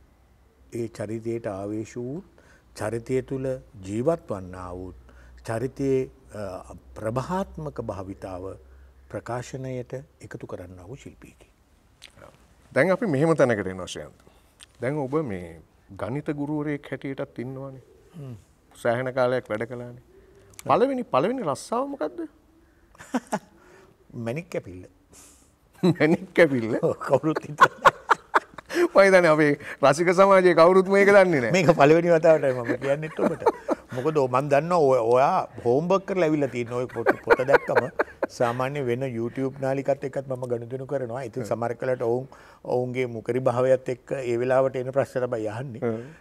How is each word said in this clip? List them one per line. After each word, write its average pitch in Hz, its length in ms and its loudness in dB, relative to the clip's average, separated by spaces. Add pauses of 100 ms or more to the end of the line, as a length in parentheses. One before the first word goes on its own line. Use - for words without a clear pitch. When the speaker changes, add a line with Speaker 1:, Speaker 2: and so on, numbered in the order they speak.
(680)
Speaker 1:
ඒ 117 180 -8
චරිතයට 113 600 -8
ආවේශ 104 480 -8
වූත්, 127 300 -10 (460)
චරිතය 117 520 -4
තුළ 131 240 -6 (320)
ජීවත් 120 480 -2
වන්නා 92 440 -10
වූත්, 92 260 -12 (420)
චරිතයේ, 131 720 -4 (200)
අ, 95 460 -12 (160)
ප්‍රභාත්මක 143 920 -6
භාවිතාව 95 640 -12 (640)
ප්‍රකාශනයට 127 880 -10 (240)
එකතු - 300 -18
කරන්නා 90 400 -16
වූ 123 80 -16
ශිල්පියෙකි. - 520 -20 (1200)
Speaker 2:
දැන් 160 200 2
අපි 196 160 -2
මෙහෙම 160 280 2
තැනකට 117 320 2
එනවා 92 200 -10
ශ්‍රයන්ත. - 340 -14 (540)
දැන් 135 220 -6
ඔබ 139 260 -4
මේ 90 380 -10 (320)
ගණිත 120 380 -8
ගුරුවරයෙක් 147 540 -6
හැටියටත් 139 540 -10
ඉන්නවනේ. 131 440 -12 (280)
Speaker 1:
හ්ම්. 131 260 -16 (380)
Speaker 2:
සෑහෙන 123 380 -2
කාලයක් 127 360 0
වැඩ 107 160 -4
කළානේ. 123 380 -14 (560)
පළවෙනි, 240 440 2
පළවෙනි 208 400 0
රස්සාව 233 440 -4
මොකද්ද? 302 320 -8 (800)
Speaker 1:
<laughs> - 1300 -12
මැණික් 151 240 -8
කැපිල්ල. 90 340 -10 (520)
Speaker 2:
<laughs> - 480 -20
මැණික් 170 480 2
කැපිල්ල? 135 460 2
Speaker 1:
ඔව්, 139 200 0
කවුරුත් 147 440 0
හිතන්නේ. - 540 2 (340)
Speaker 2:
<laughs> - 640 -2
මම - 60 6
හිතන්නේ 190 320 8
අපේ 151 200 4 (280)
රසික 156 340 4
සමාජයේ 185 420 6
කවුරුත් 180 320 8
මේක 196 240 6
දන්නේ 185 300 6
නැහැ. 117 100 0
Speaker 1:
මේක 170 220 6
පළවෙනි 160 400 6
වතාවටයි 156 400 4
මම 123 240 -4
කියන්නේත් 147 420 -4
ඔබට. - 240 -2 (440)
මොකද 139 300 -2
ඔ-, 131 100 2
මන් 131 220 0
දන්නවා 165 300 2
ඔය, 131 280 4
ඔයා 139 420 4 (100)
හෝම්වර්ක් 175 460 2
කරලා 180 240 0
ඇවිල්ලා 143 240 0
තියෙන 120 200 -6
ඔය 123 140 -4
පොත, 117 320 -2
පොත - 220 2
දැක්කම 135 480 2 (380)
සාමාන්‍ය 127 560 -2
වෙන 123 200 -2
YouTube 131 540 -6
නාලිකත් 135 460 -2
එක්කත් 135 240 -8
මම 127 180 -8
ගනුදෙනු 120 400 -6
කරනවා. 127 380 -6
ඉතින් 120 200 -8
Speaker 2:
හ්ම්. 104 60 -8
Speaker 1:
සමහර 117 260 -2
කලට 127 260 -4
ඔවුන්, 123 260 -2 (340)
ඔවුන්ගේ 127 460 -2
මුකරි 120 320 -4
භාවයත් 131 500 2
එක්ක 127 280 -6
ඒ 120 200 -2
වෙලාවට 131 380 2
එන 127 160 -6
ප්‍රශ්න 127 340 -2
තමයි 113 240 -4
අහන්නේ. 117 320 -10
Speaker 2:
හ්ම්. 117 220 -4 (180)